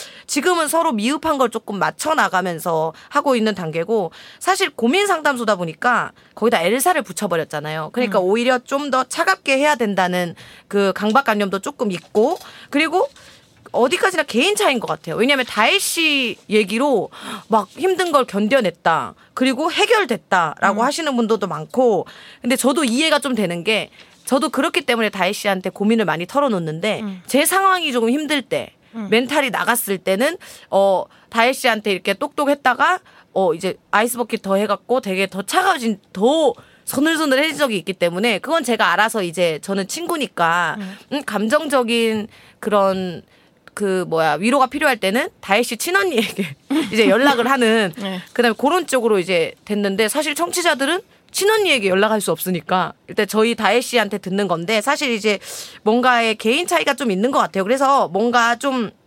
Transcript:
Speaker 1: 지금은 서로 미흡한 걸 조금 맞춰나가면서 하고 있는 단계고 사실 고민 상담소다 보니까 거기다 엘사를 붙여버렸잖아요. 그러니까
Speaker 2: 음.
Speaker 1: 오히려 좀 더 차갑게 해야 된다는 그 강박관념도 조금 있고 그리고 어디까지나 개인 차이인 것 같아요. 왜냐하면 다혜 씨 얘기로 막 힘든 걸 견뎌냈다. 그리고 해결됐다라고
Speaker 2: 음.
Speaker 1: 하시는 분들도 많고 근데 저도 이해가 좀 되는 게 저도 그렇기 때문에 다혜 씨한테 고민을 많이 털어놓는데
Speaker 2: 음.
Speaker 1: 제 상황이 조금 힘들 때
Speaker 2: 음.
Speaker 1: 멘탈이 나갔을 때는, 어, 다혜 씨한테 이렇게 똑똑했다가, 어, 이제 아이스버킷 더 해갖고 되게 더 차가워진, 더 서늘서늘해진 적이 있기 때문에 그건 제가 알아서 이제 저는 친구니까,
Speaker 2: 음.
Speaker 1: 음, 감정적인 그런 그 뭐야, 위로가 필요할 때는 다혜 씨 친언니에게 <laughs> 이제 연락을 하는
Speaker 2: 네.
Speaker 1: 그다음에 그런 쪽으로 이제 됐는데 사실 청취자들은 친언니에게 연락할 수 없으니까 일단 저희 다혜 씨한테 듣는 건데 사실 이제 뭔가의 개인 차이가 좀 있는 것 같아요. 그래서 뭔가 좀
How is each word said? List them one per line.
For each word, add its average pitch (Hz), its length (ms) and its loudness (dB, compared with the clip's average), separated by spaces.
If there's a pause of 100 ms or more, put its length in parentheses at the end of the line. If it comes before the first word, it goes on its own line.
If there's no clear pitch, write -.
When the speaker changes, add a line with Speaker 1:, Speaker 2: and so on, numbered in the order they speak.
(280)
Speaker 1:
지금은 330 400 0
서로 320 240 0
미흡한 277 480 -2
걸 247 100 2
조금 208 300 -8
맞춰나가면서 175 1120 0 (160)
하고 285 260 0
있는 220 200 0
단계고 175 560 -2 (280)
사실 381 300 0
고민 320 380 2
상담소다 277 480 0
보니까 180 560 -2 (240)
거기다 220 260 2
엘사를 269 400 2
붙여버렸잖아요. 156 920 -4
그러니까 220 260 0
Speaker 2:
음. 180 60 2
Speaker 1:
오히려 240 340 2
좀 277 320 -6
더 254 140 0
차갑게 330 520 0
해야 294 180 2
된다는 180 600 0 (320)
그 196 260 2
강박관념도 208 680 0
조금 233 320 -4
있고 214 460 0 (320)
그리고 320 380 0 (640)
어디까지나 320 520 2
개인 302 320 0
차이인 302 240 2
것 - 80 -4
같아요. 156 280 -6
왜냐하면 254 320 2
다혜 247 320 2
씨 285 580 -2 (120)
얘기로 214 600 2 (380)
막 208 240 2
힘든 349 400 0
걸 269 140 4
견뎌냈다. 190 920 0 (180)
그리고 262 380 0
해결됐다라고 220 1120 2
Speaker 2:
음. 240 40 2
Speaker 1:
하시는 294 300 -2
분들도 220 320 0
많고 165 580 0 (360)
근데 254 140 0
저도 285 280 0
이해가 294 360 2
좀 277 140 -4
되는 175 300 -2
게 202 260 -2 (360)
저도 269 240 0
그렇기 311 320 -2
때문에 233 280 0
다혜 190 240 -4
씨한테 190 360 -4
고민을 214 360 0
많이 165 220 -2
털어놓는데 190 760 -2
Speaker 2:
음. 190 240 -10
Speaker 1:
제 285 200 0
상황이 370 460 2
조금 233 180 0
힘들 294 320 0
때 - 320 -6 (220)
Speaker 2:
음. 220 140 -10
Speaker 1:
멘탈이 262 400 2
나갔을 196 480 -2
때는, 233 400 0 (320)
어, 196 360 2 (260)
다혜 233 200 2
씨한테 226 400 -2
이렇게 196 220 -2
똑똑했다가, 285 840 0 (340)
어, 185 220 2
이제 180 200 -4 (140)
아이스버킷 233 540 -2
더 196 120 0
해갖고 208 460 0
되게 196 240 -2
더 190 160 -6
차가워진, 285 580 -2 (140)
더 277 400 2 (320)
서늘서늘해진 302 720 0
적이 254 220 0
있기 170 140 -6
때문에 185 440 0
그건 311 260 -2
제가 220 300 2
알아서 214 300 0
이제 170 400 -2
저는 196 240 -4
친구니까, 175 920 -2
Speaker 2:
음. 196 160 -12 (160)
Speaker 1:
음, 277 140 -4
감정적인 226 1000 0 (320)
그런 190 640 0 (500)
그 185 340 -2
뭐야, 160 260 2
위로가 254 340 2
필요할 285 300 0
때는 220 320 -2 (120)
다혜 208 220 2
씨 233 140 -6
친언니에게 254 800 -2 (140)
<laughs> 269 240 -2
이제 214 160 4
연락을 240 400 4
하는 226 480 2
Speaker 2:
네. 190 240 -8 (120)
Speaker 1:
그다음에 233 260 2
그런 311 260 2
쪽으로 233 320 2
이제 175 380 0 (100)
됐는데 202 420 0
사실 294 280 -2
청취자들은 339 680 0 (300)
친언니에게 370 580 2
연락할 208 320 2
수 196 100 -2
없으니까 180 600 -2 (140)
일단 - 200 -2
저희 220 280 0
다혜 220 260 2
씨한테 214 380 -2
듣는 196 280 -2
건데 175 340 0
사실 277 300 -2
이제 208 280 0 (420)
뭔가의 233 540 2
개인 269 320 0
차이가 311 260 0
좀 269 160 -2
있는 202 220 0
것 277 80 2
같아요. 196 240 0
그래서 262 460 2
뭔가 233 480 2
좀 254 340 -2 (160)